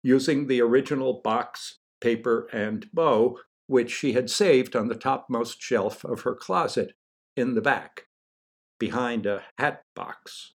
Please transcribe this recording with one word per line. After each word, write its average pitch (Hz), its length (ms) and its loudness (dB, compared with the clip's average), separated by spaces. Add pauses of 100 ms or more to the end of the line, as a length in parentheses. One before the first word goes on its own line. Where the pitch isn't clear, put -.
using 135 440 4
the 123 140 2
original 131 640 2
box, - 560 -4 (220)
paper, 117 500 0
and 107 400 -4
bow, 127 480 2 (280)
which 123 220 2
she 139 220 -2
had 120 180 0
saved 143 460 4
on 117 140 0
the 110 60 -2
topmost 120 680 -4
shelf 107 420 -2
of - 200 -6
her 123 120 -2
closet - 560 -2 (460)
in 127 160 0
the 110 80 0
back, - 460 -2 (720)
behind 117 480 -4
a 101 180 -2 (140)
hat 139 260 -2 (120)
box. - 600 -14